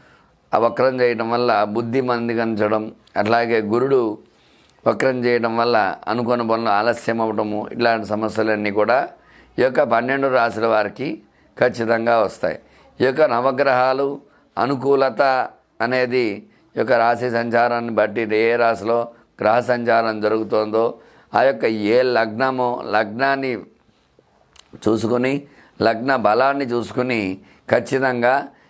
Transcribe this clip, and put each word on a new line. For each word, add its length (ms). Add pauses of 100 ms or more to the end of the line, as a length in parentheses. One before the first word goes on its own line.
(520)
ఆ 120
వక్రం 380
చేయడం 320
వల్ల 180 (240)
బుద్ధి 340
మందగించడం, 720 (380)
అట్లాగే 400 (120)
గురుడు 280 (880)
వక్రం 380
చేయడం 340
వల్ల 180 (340)
అనుకోని 380
పనులు 200 (100)
ఆలస్యం 460
అవ్వడము, 340 (160)
ఇలాంటి 380
సమస్యలన్నీ 680
కూడా 180 (600)
ఈ 80
యొక్క 280
పన్నెండు 420
రాశుల 380
వారికి 340 (540)
ఖచ్చితంగా 540 (100)
వస్తాయి. 340 (400)
ఈ 80
యొక్క 140 (140)
నవగ్రహాలు 760 (540)
అనుకూలత 580 (640)
అనేది 400 (500)
ఈ 40
యొక్క 240
రాశి 340
సంచారాన్ని 640
బట్టి 240 (180)
ఏ 80 (140)
రాశిలో 340 (440)
గ్రహ 280
సంచారం 560
జరుగుతోందో 580 (560)
ఆ 80
యొక్క 180 (280)
ఏ 40 (200)
లగ్నమో 500 (280)
లగ్నాన్ని 580 (1300)
చూసుకొని, 480 (540)
లగ్న 240 (160)
బలాన్ని 480
చూసుకుని 440 (540)
ఖచ్చితంగా 640 (360)